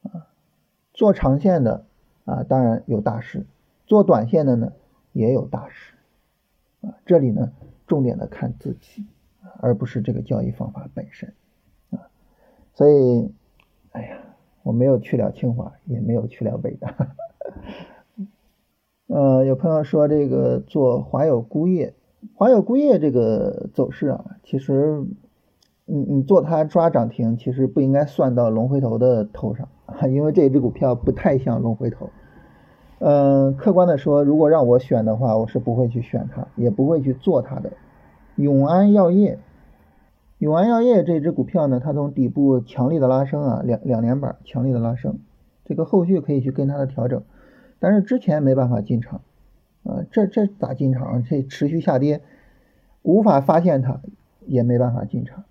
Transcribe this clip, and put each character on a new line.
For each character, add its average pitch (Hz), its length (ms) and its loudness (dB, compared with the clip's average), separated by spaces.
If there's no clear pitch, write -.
啊， - 240 -16
做 208 200 4
长 139 260 0
线 175 240 2
的， 113 220 -2
啊， 131 180 -6
当 131 200 0
然 113 220 0
有 107 140 -2
大 113 220 -4
师； - 240 -12
做 208 180 4
短 117 240 2
线 147 180 0
的 127 100 2
呢， 117 160 -2
也 120 220 0
有 123 140 -2
大 - 200 -10
师。 - 280 -20
啊， - 140 -14
这 175 120 4
里 135 140 2
呢， 117 200 -4
重 143 160 0
点 120 140 -2
的 - 100 -10
看 - 320 -8
自 - 200 -10
己， - 260 -20
而 123 160 0
不 123 100 -8
是 117 160 -8
这 123 120 -4
个 123 80 -6
交 123 200 -6
易 123 100 -6
方 - 200 -10
法 - 220 -16
本 - 180 -12
身。 - 220 -20
啊， - 180 -14
所 147 160 4
以， 127 420 2
哎 - 120 -14
呀， - 140 -18
我 - 80 -6
没 120 140 2
有 135 140 4
去 - 180 -4
了 104 140 -2
清 120 240 -4
华， - 180 -10
也 123 140 -6
没 120 140 -2
有 117 140 -2
去 - 180 -10
了 107 120 -6
北 - 180 -8
大。 - 200 -12
<laughs> - 800 -20
呃， 135 360 2
有 135 120 0
朋 160 160 -2
友 156 120 0
说 147 240 2
这 147 220 0
个 127 300 0
做 131 420 0
华 135 240 -2
友 131 160 0
钴 151 260 -4
业， 180 260 -2
华 220 140 2
友 233 120 6
钴 240 160 0
业 277 220 4
这 147 120 0
个 110 600 0
走 131 180 -2
势 - 180 -4
啊， - 160 -6
其 - 140 -6
实 143 460 0
你， 147 160 -4
你 139 220 0
做 175 180 4
它 156 220 0
抓 170 260 2
涨 120 180 0
停， 113 300 -2
其 127 140 -6
实 131 160 0
不 - 140 0
应 135 100 2
该 143 140 2
算 139 280 -2
到 120 160 2
龙 110 180 0
回 135 140 0
头 120 160 -2
的 120 260 4
头 107 300 -8
上， 117 160 -12
<laughs> - 240 -4
因 139 140 0
为 156 80 0
这 151 180 4
只 135 100 2
股 120 120 -2
票 127 240 -2
不 127 160 -4
太 139 260 0
像 123 240 -2
龙 117 140 -2
回 120 160 -6
头。 - 180 -12
嗯， 139 580 2
客 190 180 0
观 180 140 6
的 156 120 2
说， 147 240 2
如 143 140 4
果 156 120 4
让 156 160 4
我 120 140 6
选 123 260 0
的 110 100 0
话， 110 220 0
我 110 100 0
是 135 120 -4
不 117 160 -2
会 123 120 2
去 117 140 -4
选 117 320 -6
它， 123 220 -10
也 120 160 0
不 135 160 0
会 160 140 0
去 135 120 -2
做 135 300 0
它 139 160 -10
的。 - 140 -10
永 139 300 4
安 190 260 4
药 190 200 6
业， 196 260 2
永 156 160 0
安 185 120 2
药 233 140 2
业 233 220 4
这 165 160 0
只 156 120 -2
股 131 120 -2
票 156 240 0
呢， 127 120 0
它 147 140 -4
从 143 180 -4
底 135 160 -2
部 135 320 2
强 120 300 -2
力 165 80 0
的 135 100 2
拉 131 180 2
升 147 180 -4
啊， 123 200 -2
两， 117 200 -2
两 120 180 0
连 120 180 0
板 135 240 -8
强 123 220 -6
力 135 60 0
的 120 80 0
拉 117 160 -2
升， 208 240 -8
这 - 120 -6
个 165 100 -2
后 175 200 2
续 180 140 2
可 147 140 -4
以 139 80 0
去 131 100 -4
跟 135 160 -2
它 143 100 -4
的 139 100 -2
调 135 200 -4
整， 123 140 -4
但 185 140 2
是 208 80 4
之 226 160 -2
前 151 240 0
没 135 140 4
办 127 140 0
法 113 120 -2
进 113 200 -2
场， - 200 -12
啊， 180 260 -8
这， 214 160 0
这 208 220 -2
咋 - 260 -8
进 131 200 -2
场？ 127 280 -4
这 135 220 -4
持 135 240 -4
续 160 140 -2
下 147 180 0
跌， 147 220 -2
无 180 180 4
法 175 200 4
发 156 180 2
现 170 220 2
它， 127 180 -4
也 123 180 0
没 120 160 2
办 123 140 0
法 120 100 -4
进 120 220 -6
场。 185 260 -16